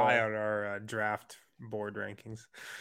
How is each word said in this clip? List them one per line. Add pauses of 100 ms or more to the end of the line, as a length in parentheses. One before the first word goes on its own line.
high
on
our,
uh,
draft (340)
board
rankings. (400)